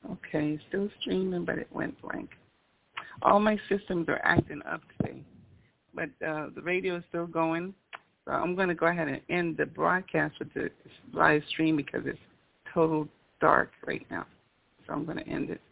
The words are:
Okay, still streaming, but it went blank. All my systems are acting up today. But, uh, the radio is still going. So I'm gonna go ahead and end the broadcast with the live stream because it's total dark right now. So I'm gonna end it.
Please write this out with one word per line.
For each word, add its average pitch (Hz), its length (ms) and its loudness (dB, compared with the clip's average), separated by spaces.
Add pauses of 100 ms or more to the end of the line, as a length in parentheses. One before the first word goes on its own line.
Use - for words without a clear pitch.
(120)
Okay, 151 460 -4 (100)
still 202 220 -2 (100)
streaming, 185 460 -2
but - 140 -2
it - 120 -10
went - 300 -6
blank. - 300 -10 (920)
All - 180 8
my 214 200 4 (100)
systems 185 400 0
are 151 140 0
acting - 400 4
up - 180 -6 (160)
today. 135 240 -12 (720)
But, 165 160 -6 (160)
uh, 151 300 -6
the - 60 -12
radio 180 340 -2
is 170 140 -8
still 170 180 -4
going. 165 480 -2 (500)
So - 60 -6
I'm 175 240 0
gonna 180 200 2
go 165 120 2
ahead 170 200 0
and 135 220 -4
end 170 280 0
the 151 80 2
broadcast 160 760 0
with - 140 -8
the - 180 -4 (400)
live 160 340 6
stream 160 300 2
because - 300 -2
it's - 140 -6 (540)
total 160 340 2 (340)
dark - 300 6 (140)
right - 240 -6
now. - 160 -8 (600)
So - 80 -8
I'm 156 120 -2
gonna 160 160 -6
end 147 280 -4
it. - 120 -8 (100)